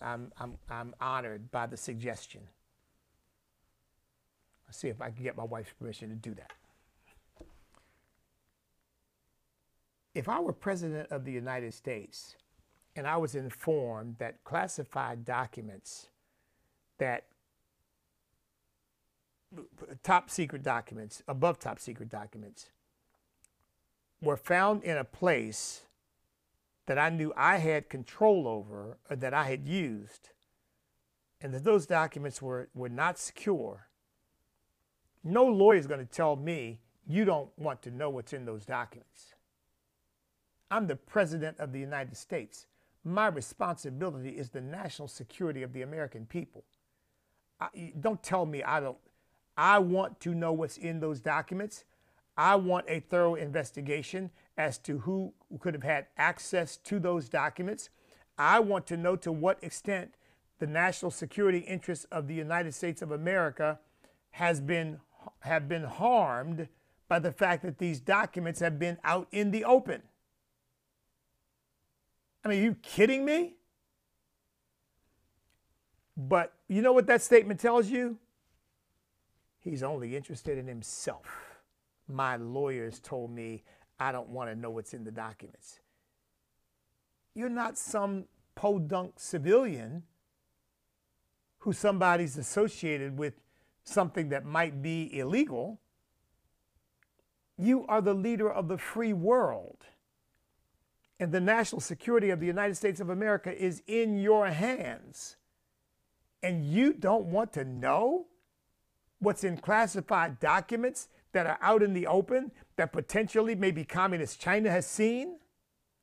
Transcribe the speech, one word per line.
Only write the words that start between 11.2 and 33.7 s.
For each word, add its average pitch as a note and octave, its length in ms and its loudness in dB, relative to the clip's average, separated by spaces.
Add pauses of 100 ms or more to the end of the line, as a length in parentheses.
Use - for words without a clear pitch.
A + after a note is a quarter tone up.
the C3+ 80 -8
United B2 420 -8
States - 640 -12 (580)
and C#3 120 -8
I D#3 100 -2
was D#3 180 -2
informed A#2+ 840 -4
that - 260 -10
classified C3+ 800 -6
documents, A#2+ 840 -8 (920)
that B2+ 280 -2 (2750)
top F3+ 260 4
secret C#3+ 340 -4
documents, A2 640 -6
above D3 320 0
top A2 200 -8
secret A2+ 300 -14
documents, G#2 640 -16 (1500)
were D3 160 0
found G3+ 480 2
in E3 120 0
a C3+ 80 -2
place A#2+ 800 -2 (1040)
that C#3 120 0
I D#3 100 4
knew D#3+ 280 -2
I E3+ 200 4
had D#3+ 320 0
control E3+ 580 2
over G#2+ 520 -8 (100)
or C#3+ 80 -6
that B2+ 160 -4
I D3 120 2
had C3+ 220 -4
used, C3 640 -6 (1120)
and C3+ 140 -8
that C3 100 -6
those G#3 220 4
documents D3+ 560 -2
were, B2+ 320 -6
were B2 140 -6
not D#3 300 -2
secure, A2+ 680 -4 (1400)